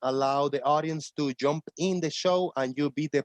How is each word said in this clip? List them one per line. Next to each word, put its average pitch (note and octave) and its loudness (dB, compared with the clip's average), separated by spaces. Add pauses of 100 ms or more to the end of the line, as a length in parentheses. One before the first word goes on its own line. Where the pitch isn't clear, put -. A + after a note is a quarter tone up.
allow C3+ 2
the C3+ -2
audience D#3 0
to C#3+ 0
jump D3 0 (140)
in F#3 0
the D#3+ 0
show, F3+ 0
and C3 -2
you C#3+ 0
be D#3 -4
the C#3+ 2